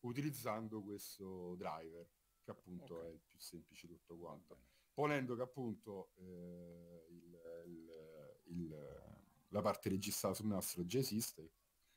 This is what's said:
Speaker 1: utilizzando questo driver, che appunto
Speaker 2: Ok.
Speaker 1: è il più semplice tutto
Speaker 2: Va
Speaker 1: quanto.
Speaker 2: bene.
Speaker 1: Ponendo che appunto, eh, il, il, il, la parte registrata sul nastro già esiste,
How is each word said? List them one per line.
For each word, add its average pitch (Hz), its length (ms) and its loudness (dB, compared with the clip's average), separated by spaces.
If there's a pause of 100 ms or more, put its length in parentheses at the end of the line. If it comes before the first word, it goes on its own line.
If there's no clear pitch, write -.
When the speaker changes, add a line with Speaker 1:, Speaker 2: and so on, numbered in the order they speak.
Speaker 1:
utilizzando 117 840 2
questo 95 720 -4
driver, 85 520 -4 (340)
che - 100 -8
appunto 90 420 -8
Speaker 2:
Ok. 82 100 -4
Speaker 1:
è 85 40 -6
il 80 200 -10
più - 100 -20
semplice - 500 -12
tutto 85 280 -12
Speaker 2:
Va 82 100 -8
Speaker 1:
quanto. 76 280 -10
Speaker 2:
bene. - 160 -20 (240)
Speaker 1:
Ponendo 139 420 6
che 120 60 4
appunto, 110 760 -2
eh, 87 920 -12
il, 85 580 -12
il, 80 800 -12
il, 73 720 -6 (320)
la 101 140 4
parte 101 260 6
registrata 95 460 4
sul 107 140 2
nastro 90 360 4
già 90 140 4
esiste, 110 520 2 (460)